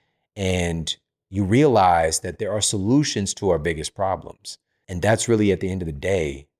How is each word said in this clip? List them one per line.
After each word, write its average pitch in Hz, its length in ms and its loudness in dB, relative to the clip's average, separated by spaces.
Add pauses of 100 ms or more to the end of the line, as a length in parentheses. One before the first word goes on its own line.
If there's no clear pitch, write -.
(360)
And 87 580 -2 (360)
you 98 140 -2
realize 92 760 4
that 90 180 -10
there 101 140 -6
are 107 80 -2
solutions 107 760 0
to 101 140 -2
our 85 100 4
biggest 78 360 -6
problems. - 640 -8 (280)
And 90 140 -8
that's 107 300 0
really, 107 200 4
at 92 100 0
the 95 100 -4
end 92 100 -4
of 87 60 -6
the 80 60 -4
day, 73 540 -2 (140)